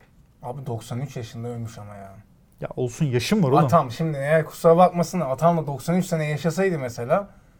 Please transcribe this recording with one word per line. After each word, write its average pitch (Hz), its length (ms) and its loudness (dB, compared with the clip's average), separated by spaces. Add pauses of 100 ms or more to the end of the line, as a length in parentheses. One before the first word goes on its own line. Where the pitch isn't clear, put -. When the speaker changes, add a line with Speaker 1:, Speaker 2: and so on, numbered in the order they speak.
(420)
Speaker 1:
Abi 131 240 -12
doksan 117 340 -8
üç 139 160 -10
yaşında 117 320 -10
ölmüş 117 300 -10
ama 104 160 -16
ya. 98 180 -18 (480)
Speaker 2:
Ya - 160 -8
olsun, 127 300 -2
yaşım 131 360 2
var 143 60 4
oğlum. 151 160 4
Speaker 1:
Atam 135 260 4
şimdi 160 260 -4
eğer 151 280 2
kusura 165 320 4
bakmasın 175 440 4
da 143 80 -2
atam 151 300 2
da 143 80 -4
doksan 143 300 -2
üç 180 100 0
sene 156 220 -2
yaşasaydı 170 500 -2
mesela, 131 500 -2 (320)